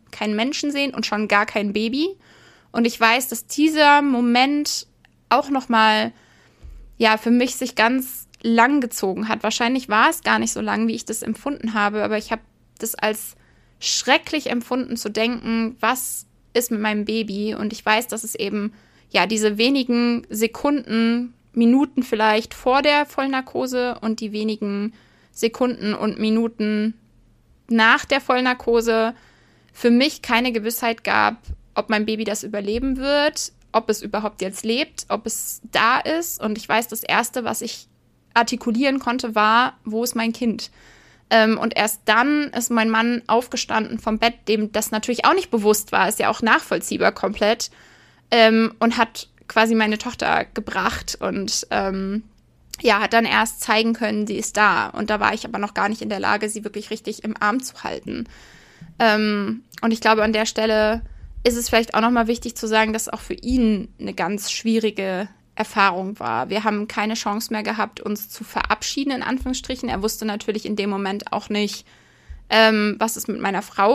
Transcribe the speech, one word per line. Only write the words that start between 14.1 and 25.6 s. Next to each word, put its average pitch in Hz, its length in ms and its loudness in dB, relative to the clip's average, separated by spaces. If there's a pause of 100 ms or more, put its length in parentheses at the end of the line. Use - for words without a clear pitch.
empfunden, 247 460 -4
zu - 140 -6
denken, 226 720 -2
„Was - 460 -2 (260)
ist 240 180 0
mit 214 100 -2
meinem 214 240 0
Baby?“ 214 500 -2
Und 208 180 -4
ich - 120 -12
weiß, 220 240 2
dass 220 160 -8
es 220 100 -8
eben, 208 380 -4 (380)
ja, 185 160 2
diese 214 320 0
wenigen 240 720 2
Sekunden, 233 1040 0 (180)
Minuten 254 500 4
vielleicht 220 500 0
vor 269 300 2
der 294 240 2
Vollnarkose 262 920 -4
und 220 200 -4
die 214 120 -6
wenigen 214 600 -4 (400)
Sekunden 226 600 -2